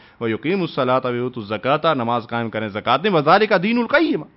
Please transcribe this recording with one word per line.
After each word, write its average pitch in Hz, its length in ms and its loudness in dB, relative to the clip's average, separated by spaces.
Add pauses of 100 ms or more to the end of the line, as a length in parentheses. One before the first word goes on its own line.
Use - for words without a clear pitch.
(200)
وَيُقِيمُوا 147 500 -2
الصَّلَاةَ 127 420 0
وَيُؤْتُوا 123 320 -4
الزَّكَاةَ، 131 520 0
نماز 117 340 -2
قائم 117 200 -4
کریں، 110 180 -4
زکوٰۃ 107 360 0
دیں، 214 80 2
وَذَلِكَ 190 440 4
دِينُ 214 240 2
الْقَيِّمَةِ، 262 580 0